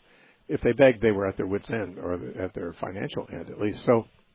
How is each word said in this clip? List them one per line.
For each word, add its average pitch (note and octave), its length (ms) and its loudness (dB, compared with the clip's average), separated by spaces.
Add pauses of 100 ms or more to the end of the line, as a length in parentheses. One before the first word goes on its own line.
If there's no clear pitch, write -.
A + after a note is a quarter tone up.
(480)
if D3 140 -4
they B2 120 4
begged, B2 280 6
they A2 100 6
were G2 160 0
at F#2+ 100 -4
their G2+ 100 -2
wits' G2 220 -4
end G2+ 300 -6
or F2 140 -4 (280)
at F#2 140 -6
their E2+ 180 -8
financial G2 580 -8
end, E2+ 200 -12
at - 100 -12
least. G#2 240 -4
So A#2 200 4 (300)